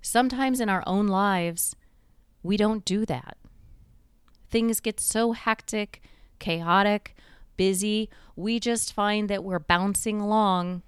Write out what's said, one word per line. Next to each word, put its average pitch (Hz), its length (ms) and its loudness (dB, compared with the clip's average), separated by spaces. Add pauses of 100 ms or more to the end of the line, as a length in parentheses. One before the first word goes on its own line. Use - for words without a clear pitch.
Sometimes 254 600 0
in 220 80 0
our 185 180 0
own 202 220 2
lives, 190 640 0 (680)
we 196 140 0
don't 214 280 2
do 202 220 0
that. - 300 -8 (1120)
Things 226 300 2
get - 220 -6
so 226 320 0
hectic, - 680 -6 (380)
chaotic, 185 800 2 (400)
busy. 202 520 0 (280)
We 220 240 -2
just 233 320 -2
find 208 360 0
that 196 140 -2
we're 185 160 -4
bouncing 196 640 0
along 190 680 0